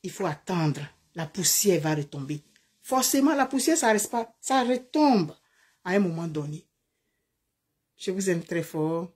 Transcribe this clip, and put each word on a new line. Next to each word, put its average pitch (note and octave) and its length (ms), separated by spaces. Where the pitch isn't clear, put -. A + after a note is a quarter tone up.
Il F3+ 80
faut F#3+ 160
attendre. D#3 540
La E3 120
poussière F3+ 540
va D#3 140
retomber. D3 480
Forcément, C4+ 520
la C#4 120
poussière, D4+ 320
ça A3+ 140
reste G3+ 180
pas, A#3 300
ça C4 240
retombe B3+ 680
à F3+ 80
un G3+ 80
moment E3+ 260
donné. D3+ 400
Je - 140
vous F#3+ 200
aime E3+ 120
très E3+ 220
fort E3 520